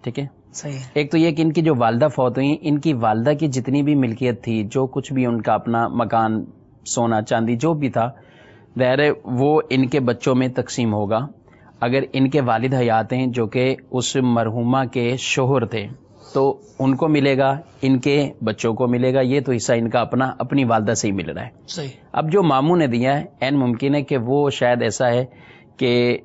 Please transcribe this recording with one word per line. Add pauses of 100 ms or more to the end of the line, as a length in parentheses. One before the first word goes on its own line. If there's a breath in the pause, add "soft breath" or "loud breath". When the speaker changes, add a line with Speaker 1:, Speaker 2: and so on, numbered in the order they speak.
Speaker 1:
ٹھیک
ہے۔ (260)
Speaker 2:
صحیح
ہے۔ (140)
Speaker 1:
ایک
تو
یہ
کہ
ان
کی
جو
والدہ
فوت
ہوئی،
ان
کی
والدہ (100)
کی
جتنی
بھی
ملکیت
تھی،
جو
کچھ
بھی
ان
کا
اپنا
مکان، (400)
سونا
چاندی
جو
بھی
تھا، (680 loud breath)
ظاہر
ہے (140)
وہ (100)
ان
کے
بچوں
میں
تقسیم
ہوگا۔ (540 loud breath)
اگر (120)
ان
کے
والد
حیات
ہیں
جو
کہ (140)
اس
مرحومہ (140)
کے
شوہر
تھے (480)
تو (180)
ان
کو
ملے
گا، (240)
ان
کے (120)
بچوں
کو
ملے
گا،
یہ
تو
حصہ
ان
کا
اپنا،
اپنی
والدہ
سے
ہی
مل
رہا
ہے۔ (160)
Speaker 2:
صحیح۔ (240)
Speaker 1:
اب
جو
ماموں
نے
دیا
ہے، (160)
عین
ممکن
ہے
کہ
وہ
شاید
ایسا
ہے (520 loud breath)
کہ